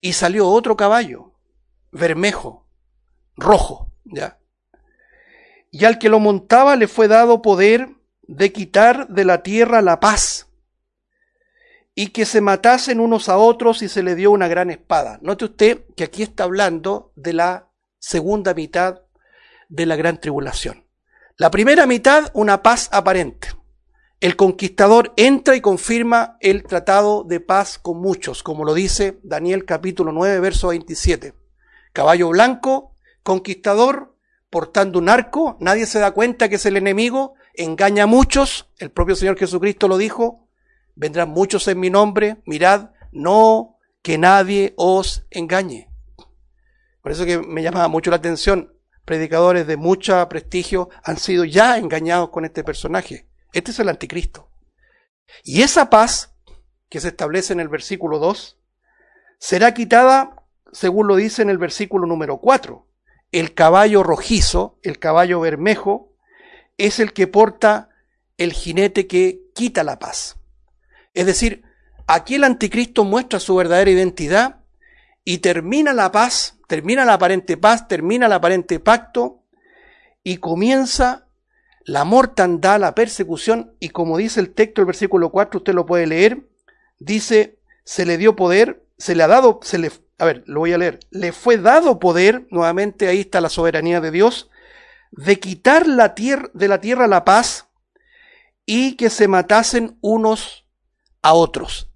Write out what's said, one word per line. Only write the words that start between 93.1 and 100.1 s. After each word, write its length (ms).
está 180
la 100
soberanía 520
de 100
Dios, 380
"de 280
quitar 480
la 280
tier-, 380
de 140
la 140
tierra 260
la 160
paz 460
y 300
que 160
se 160
matasen 760
unos 640